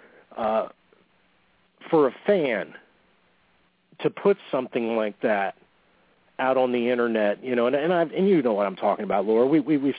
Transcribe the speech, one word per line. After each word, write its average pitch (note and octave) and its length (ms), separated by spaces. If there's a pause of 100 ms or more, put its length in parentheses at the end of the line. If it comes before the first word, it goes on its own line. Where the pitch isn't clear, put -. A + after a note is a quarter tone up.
(360)
Uh, A2 320 (1200)
for D3+ 180
a A2 80 (100)
fan B2+ 480 (1300)
to D#3 80
put G3+ 280 (140)
something A#2 460
like G#2+ 240
that G2+ 340 (840)
out C3 180
on B2+ 160
the A#2+ 160
internet, A2+ 540
you B2+ 120
know, A#2+ 120
and, C3 80
and D#3 180
I've, E3 180
and F#3+ 160
you F3+ 140
know A#2 120
what G2+ 120
I'm F#2+ 100
talking G#2 300
about, G2 200
Laura. A2 200
We, D3+ 160
we, D3+ 160
we've C3+ 220